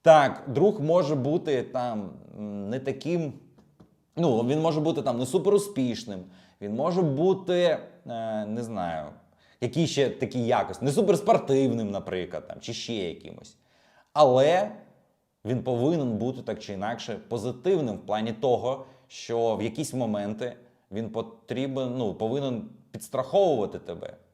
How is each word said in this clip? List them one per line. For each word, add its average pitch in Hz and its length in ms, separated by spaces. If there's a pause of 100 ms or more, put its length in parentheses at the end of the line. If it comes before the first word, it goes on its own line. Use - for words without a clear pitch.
Так, 147 460
друг 160 340
може 156 340
бути 143 480
там, 110 460 (280)
м, 101 320
не 127 100
таким, 135 540 (840)
ну, 135 320
він 151 140
може 156 200
бути 147 200
там 120 180
не 127 60
суперуспішним, 131 1000 (380)
він 104 140
може 175 260
бути, 175 800 (280)
е, 110 380
не 113 180
знаю, 85 420 (560)
які 139 260
ще 131 220
такі 123 360
якості, 104 400
не 143 60
суперспортивним, 135 1000
наприклад, 90 560
там, - 120
чи 113 140
ще - 200
якимось. 85 640 (560)
Але 151 580 (760)
він 123 180
повинен 127 540
бути 127 240
так 107 180
чи - 140
інакше 104 460 (100)
позитивним 123 680
в - 100
плані 107 280
того, 123 520 (220)
що 117 480
в 101 80
якісь 113 300
моменти 110 640 (360)
він 107 180
потрібен, 123 880
ну, 107 160
повинен 120 560 (220)
підстраховувати 131 880
тебе - 380 (160)